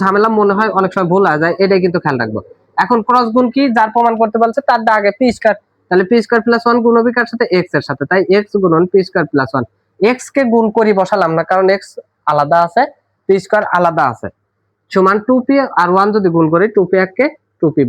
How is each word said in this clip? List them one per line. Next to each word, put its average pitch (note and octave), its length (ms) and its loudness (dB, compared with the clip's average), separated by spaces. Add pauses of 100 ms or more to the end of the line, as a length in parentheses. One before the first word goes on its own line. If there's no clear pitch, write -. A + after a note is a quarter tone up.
ঝামেলা G3+ 280 2 (100)
মনে G3+ 180 2
হয়, G#3+ 200 0
অনেক F#3+ 160 0
সময় F#3 180 -2
ভুল G3 160 2
হয়ে D3+ 160 0
যায়, E3+ 100 0 (100)
এটাই G3 220 2
কিন্তু F3 180 -2
খেয়াল C#3 200 -2
রাখবো। G#2+ 160 -6 (440)
এখন A#3+ 140 0 (100)
ক্রস B3 280 2
গুণ B3+ 200 2
কি, C#4 80 2 (140)
যার A3 180 0
প্রমাণ A#3 260 2
করতে A3 220 -2
বলছে A3+ 160 -2 (100)
তার A#3 180 0
দা A3+ 120 2
আগে G3+ 200 0
পি B3+ 80 2 (100)
স্কয়ার, G#3 180 0 (320)
তাহলে F#3 220 2
পি A#3+ 140 4
স্কয়ার A3+ 220 0
প্লাস A#3 200 0
ওয়ান A#3 180 2
গুণ A#3 160 2
হবে A#3 180 0
কার A#3 140 -2
সাথে, A#3 140 -2 (120)
এক্স E3+ 200 -2
এর C#3 100 -2
সাথে, C#3 220 -6
তাই F#3 120 2 (160)
এক্স G#3 140 -2 (120)
গুণন E3 280 2
পি G3 160 2
স্কয়ার E3 240 -4
প্লাস C3 220 -2
ওয়ান। B2+ 120 -2 (340)
এক্স A#3+ 340 0
কে C#4 80 0 (120)
গুণ A3+ 120 2 (120)
করি G#3+ 220 2
বসালাম F#3 380 0
না, E3 140 -2
কারণ F#3+ 140 2 (100)
এক্স - 140 -14 (420)
আলাদা D3 260 0 (100)
আছে, A#3+ 160 0 (440)
পি G3 160 2
স্কয়ার G#3+ 200 -2 (140)
আলাদা E3 260 0 (100)
আছে, G#2+ 140 -12 (680)
সমান F#3+ 240 2 (100)
টু B3+ 80 2 (100)
পি C#4 100 0 (260)
আর F3 120 2
ওয়ান G3 220 2
যদি F#3+ 200 0
গুণ E3 180 4
করি, F3 120 2 (100)
টু G3+ 140 4
পি F#3+ 60 0 (100)
এক F#3 120 -16
কে B3+ 80 0 (340)
টু E3 160 0
পি C#3+ 140 0